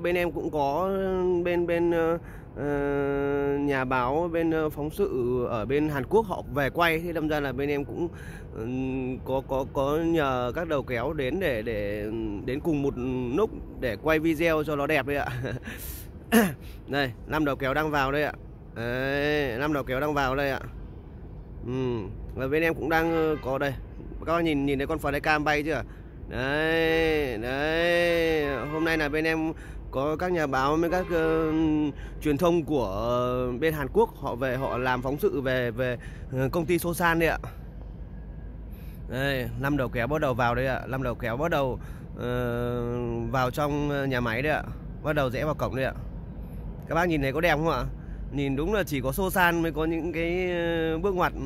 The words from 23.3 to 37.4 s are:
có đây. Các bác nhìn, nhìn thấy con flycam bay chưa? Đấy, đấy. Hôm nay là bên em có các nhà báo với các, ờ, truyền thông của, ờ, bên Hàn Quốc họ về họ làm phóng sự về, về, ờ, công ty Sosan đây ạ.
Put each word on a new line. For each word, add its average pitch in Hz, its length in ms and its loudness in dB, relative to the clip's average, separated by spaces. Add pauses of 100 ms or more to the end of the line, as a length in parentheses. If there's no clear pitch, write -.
có 135 140 0
đây. 139 160 0 (520)
Các 160 60 0
bác 170 80 2
nhìn, 147 260 2
nhìn 139 120 2
thấy 139 80 -2
con 156 120 -2
flycam 147 460 2
bay 147 180 2
chưa? 143 200 0 (460)
Đấy, 156 1120 2
đấy. 160 1300 2
Hôm 160 120 0
nay 160 140 2
là 151 100 2
bên 156 160 0
em 160 280 2 (400)
có 143 240 0
các 180 160 0
nhà 160 140 2
báo 135 300 4
với 165 140 4
các, 180 200 0
ờ, 160 420 2 (680)
truyền 147 140 2
thông 170 280 4
của, 127 220 0
ờ, 123 680 0
bên 151 220 2
Hàn 143 180 -2
Quốc 226 240 4
họ 120 180 -4
về 127 220 0
họ 127 220 -2
làm 127 240 0
phóng 135 160 -2
sự 139 220 2
về, 127 300 0
về, 123 280 -2 (340)
ờ, 131 200 2
công 170 140 0
ty 170 120 4
Sosan 170 400 2
đây 165 100 6
ạ. 120 100 0 (1700)